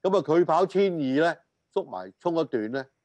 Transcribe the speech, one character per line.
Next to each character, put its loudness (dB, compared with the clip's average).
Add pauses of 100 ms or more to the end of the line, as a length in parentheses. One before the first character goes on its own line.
咁 0
啊， 2
佢 2
跑 2
千 0
二 -6
咧， 0 (320)
縮 -4
埋 -12
衝 -2
一 0
段 -4
咧 -8 (140)